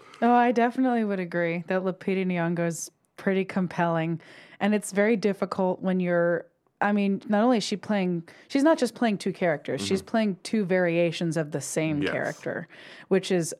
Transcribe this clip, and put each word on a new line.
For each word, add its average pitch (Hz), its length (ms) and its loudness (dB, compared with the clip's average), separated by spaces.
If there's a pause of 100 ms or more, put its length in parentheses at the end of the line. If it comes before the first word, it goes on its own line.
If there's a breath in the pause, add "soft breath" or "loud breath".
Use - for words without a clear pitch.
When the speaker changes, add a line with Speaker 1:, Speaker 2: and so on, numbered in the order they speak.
(220 loud breath)
Speaker 1:
Oh, 233 100 4
I 240 200 4
definitely 240 500 0
would 202 160 -2
agree 170 480 -2
that 185 160 -2
Lupita 190 420 -2
Nyong'o 170 440 0
is - 240 -8 (240)
pretty 190 280 0
compelling. 170 760 -2 (400 loud breath)
And 208 120 2
it's 202 200 -2
very 208 240 2
difficult 190 640 -2
when 185 160 0
you're, 175 480 2 (360)
I 202 100 4
mean, 202 360 0
not 208 140 4
only 240 160 4
is 185 60 -2
she 208 120 -4
playing, 180 460 -2 (260 loud breath)
she's 277 140 0
not 320 160 6
just 254 160 0
playing 214 240 0
two 190 140 -4
characters. 143 520 -2
She's 190 160 0
Speaker 2:
Mm-hmm. - 80 -14
Speaker 1:
playing 208 360 0
two 214 200 0
variations 170 720 2
of 156 140 -2
the 147 100 -4
same 156 400 -2
Speaker 2:
Yes. 147 120 0
Speaker 1:
character, - 560 -6 (400 loud breath)
which 190 240 0
is 170 280 0